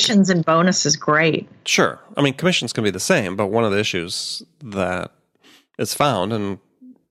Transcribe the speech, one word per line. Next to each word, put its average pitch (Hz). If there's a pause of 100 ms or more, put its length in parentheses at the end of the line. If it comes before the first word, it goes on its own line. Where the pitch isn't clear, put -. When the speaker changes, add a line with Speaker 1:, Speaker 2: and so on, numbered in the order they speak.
Speaker 1:
commissions 196
and 175
bonus 170
is 147
great. 156 (160)
Speaker 2:
Sure. 110 (180)
I 143
mean, 139
commissions 156
can 113
be 104
the 92
same, 107
but 104
one 113
of 104
the 101
issues 95 (200)
that 95 (680)
is -
found, 110
and, 101 (520)